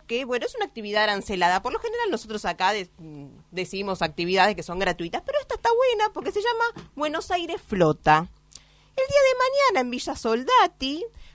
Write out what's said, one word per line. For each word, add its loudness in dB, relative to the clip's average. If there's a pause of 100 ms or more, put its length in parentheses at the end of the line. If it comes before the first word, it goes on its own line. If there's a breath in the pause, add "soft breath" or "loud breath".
que, -4
bueno, -4
es -8
una -4
actividad -2
arancelada. 2
Por -6
lo -4
general -4
nosotros -6
acá 0
de-, -6
mm, -16 (240)
decimos -4
actividades 2
que -8
son -8
gratuitas, -2
pero -2
esta -6
está 0
buena 2
porque -6
se -4
llama -2
Buenos -4
Aires -4
Flota. 2 (680 loud breath)
El 2
día 4
de 2
mañana 2
en -8
Villa -6
Soldati, 2 (300 soft breath)